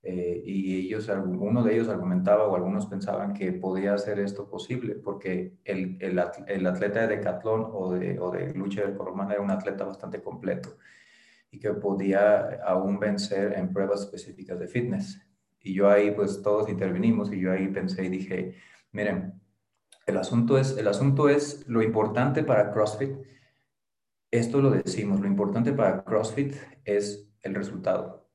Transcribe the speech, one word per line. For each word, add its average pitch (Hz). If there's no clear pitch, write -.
Eh, 87
y 95
ellos, 107
uno 98
de 110
ellos 113
argumentaba, 92
o 95
algunos 95
pensaban 101
que 92
podía 95
ser 101
esto 101
posible, 113
porque 92
el, 92
el 92
at-, -
el 95
atleta 101
de 104
decatlón 110
o 95
de, 90
o 90
de 90
lucha 98
grecorromana 98
era 101
un 101
atleta 98
bastante 98
completo -
y 95
que 107
podía 98
aún 98
vencer 101
en 92
pruebas 101
específicas -
de -
fitness. -
Y 98
yo 98
ahí, 104
pues, 101
todos 104
intervinimos 98
y 95
yo 92
ahí 95
pensé 95
y 92
dije, 92
"Miren, 98
el 98
asunto 120
es, 135
el 107
asunto 139
es -
lo 113
importante 110
para 104
CrossFit, 123
esto 117
lo 135
decimos, 101
lo 98
importante 101
para 95
CrossFit 113
es 101
el 98
resultado 92